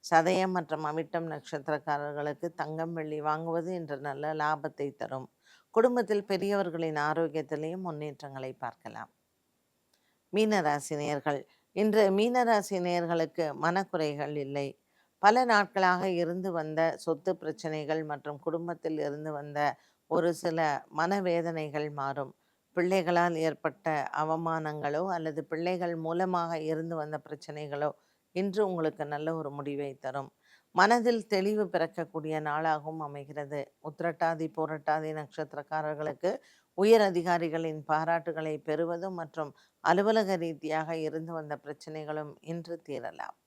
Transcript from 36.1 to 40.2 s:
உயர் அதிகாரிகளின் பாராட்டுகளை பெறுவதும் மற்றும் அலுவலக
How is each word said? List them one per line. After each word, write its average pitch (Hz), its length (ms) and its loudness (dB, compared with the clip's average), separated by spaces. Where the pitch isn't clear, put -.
உயர் 214 220 10
அதிகாரிகளின் 165 880 2
பாராட்டுகளை 156 720 0
பெறுவதும் 170 560 -2
மற்றும் 156 380 -6
அலுவலக 196 520 4